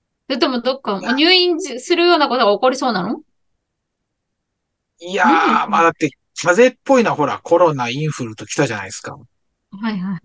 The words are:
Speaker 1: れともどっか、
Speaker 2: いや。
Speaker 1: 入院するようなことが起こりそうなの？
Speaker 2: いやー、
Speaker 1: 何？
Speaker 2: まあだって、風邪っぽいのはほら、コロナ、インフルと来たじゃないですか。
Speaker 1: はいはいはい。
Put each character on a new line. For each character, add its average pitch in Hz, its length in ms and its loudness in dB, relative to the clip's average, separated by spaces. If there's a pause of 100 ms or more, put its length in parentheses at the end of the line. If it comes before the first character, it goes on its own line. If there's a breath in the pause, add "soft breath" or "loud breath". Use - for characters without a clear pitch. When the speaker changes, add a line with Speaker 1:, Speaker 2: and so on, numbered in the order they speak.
(300)
Speaker 1:
れ 262 80 -4
と 294 100 2
も 254 140 -2
ど 254 140 -2
っ - 60 -14
か、 202 200 -4
Speaker 2:
い - 20 -12
や。 226 100 -2
Speaker 1:
入 311 200 2
院 359 260 2
す 277 360 -6
る 339 100 2
よ 349 100 4
う - 40 4
な 277 100 2
こ 240 80 -2
と 262 80 2
が 202 80 4
起 196 60 -2
こ 254 100 2
り 262 80 0
そ 269 120 -2
う 226 40 0
な 185 80 -2
の？ 226 220 -6 (1800)
Speaker 2:
い 180 160 -10
や 214 100 2
ー、 - 20 4
Speaker 1:
何？ 160 440 2
Speaker 2:
ま - 80 2
あ 165 40 4
だ 165 60 4
っ - 40 2
て、 151 180 -4 (280)
風 175 260 4
邪 247 100 2
っ - 80 -20
ぽ 262 160 4
い 226 40 4
の 165 80 -2
は 131 40 -4
ほ 147 100 0
ら、 104 140 -4
コ - 180 2
ロ 170 160 4
ナ、 123 160 -4
イ 139 140 -6
ン 156 80 -2
フ 131 140 -8
ル 110 100 -10
と 107 100 -14
来 - 80 -12
た 143 140 0
じ 117 80 -6
ゃ - 20 -8
な 98 60 -10
い - 20 -14
で 101 60 -14
す - 100 -14
か。 - 160 -16 (520)
Speaker 1:
は 214 220 -8
い 202 80 -6
は - 0 -
い - 0 -
は 185 160 -6
い。 - 100 -10